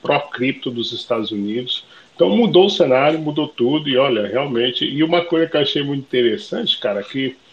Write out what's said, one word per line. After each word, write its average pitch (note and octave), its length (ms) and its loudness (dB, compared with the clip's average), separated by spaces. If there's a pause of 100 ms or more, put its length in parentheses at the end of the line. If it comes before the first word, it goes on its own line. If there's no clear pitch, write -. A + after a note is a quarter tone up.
pró-cripto C3+ 680 -2
dos A#2 220 -6
Estados A2+ 400 -6
Unidos. G#2+ 540 -6 (280)
Então F3+ 160 2
mudou G3+ 360 6
o G3+ 40 4
cenário, D3 500 4
mudou D3+ 280 -2
tudo, D3 400 -2
e B2+ 100 2
olha, A#2+ 300 2
realmente, B2 560 -2
e C#3 180 -2
uma E3+ 220 2
coisa E3 240 0
que E3 80 -4
eu D3+ 60 2
achei C#3+ 200 -2
muito C#3+ 200 -4
interessante, B2 760 -2
cara, G2+ 240 -4
que C3+ 360 -6 (160)